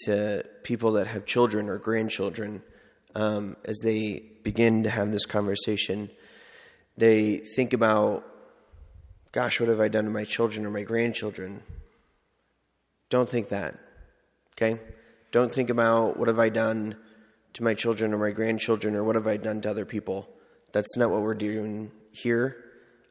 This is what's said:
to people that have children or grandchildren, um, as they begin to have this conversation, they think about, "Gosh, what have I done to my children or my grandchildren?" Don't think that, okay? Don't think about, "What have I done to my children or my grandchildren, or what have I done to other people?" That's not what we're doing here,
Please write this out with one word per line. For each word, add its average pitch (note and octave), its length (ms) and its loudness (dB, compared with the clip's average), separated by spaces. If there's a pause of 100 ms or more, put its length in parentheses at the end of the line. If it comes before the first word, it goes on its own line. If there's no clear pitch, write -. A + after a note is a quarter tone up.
to G#2 400 0 (180)
people A2+ 300 0
that G2+ 140 2
have A2 180 -8
children G#2+ 460 2
or G2 80 -6
grandchildren, G#2+ 840 -4 (520)
um, G#2 500 -2
as G#2+ 180 -6
they A2 380 0 (220)
begin A2+ 400 4
to G#2+ 80 0
have G#2 200 0
this G#2 140 0
conversation, G2+ 840 -2 (880)
they G#2+ 400 6
think - 340 -2
about, G#2+ 520 2 (1080)
"Gosh, B2 280 0
what A#2 80 0
have A2 120 4
I G#2+ 80 4
done G#2+ 160 0
to A2 60 -4
my G#2+ 140 -4
children G#2+ 400 -2
or G#2 60 -4
my G#2 120 -6
grandchildren?" G#2+ 800 -4 (1500)
Don't B2 180 2
think A#2 200 -4
that, F#2 300 -6 (760)
okay? A2+ 280 -2 (500)
Don't A#2+ 220 2
think B2 160 -2
about, A2+ 480 4
"What A#2 120 0
have A2+ 100 2
I A2+ 100 6
done A2 480 -2 (560)
to - 100 -10
my A2+ 120 2
children A2 400 0
or G#2 40 0
my G#2 120 0
grandchildren, A2 640 0
or G#2 80 0
what A2 100 2
have A2 120 0
I G#2+ 100 0
done G#2+ 260 -4
to G#2+ 80 -2
other G#2 140 -4
people?" G2+ 500 -8 (380)
That's G#2 240 0
not A#2+ 140 2
what G#2+ 100 0
we're G#2+ 140 -2
doing G#2+ 580 -6 (200)
here, A#2+ 520 -2 (460)